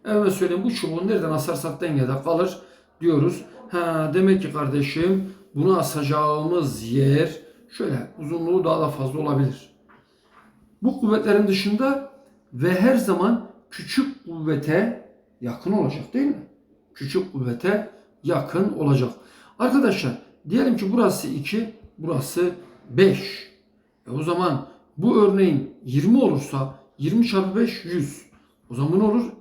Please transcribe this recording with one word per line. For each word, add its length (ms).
Efendime 260
söyleyeyim, 320
bu 100
çubuğu 340
nereden 240
asarsak 500
dengede 420
kalır 360
diyoruz. 440
Ha, 420
demek 280
ki 120
kardeşim 800
bunu 240
asacağımız 1040
yer 460
şöyle 500
uzunluğu 440
daha 180
da 80
fazla 300
olabilir. 560
Bu 160
kuvvetlerin 480
dışında 640
ve 280
her 140
zaman 520
küçük 540
kuvvete 840
yakın 300
olacak, 420
değil 140
mi? 200
Küçük 380
kuvvete 580
yakın 500
olacak. 360
Arkadaşlar 640
diyelim 280
ki 160
burası 340
iki, 460
burası 540
beş. 600
E, 40
o 120
zaman 440
bu 260
örneğin 500
yirmi 360
olursa 580
yirmi 300
çarpı 320
beş, 260
yüz. 400
O 60
zaman 160
bu 80
ne 40
olur? 200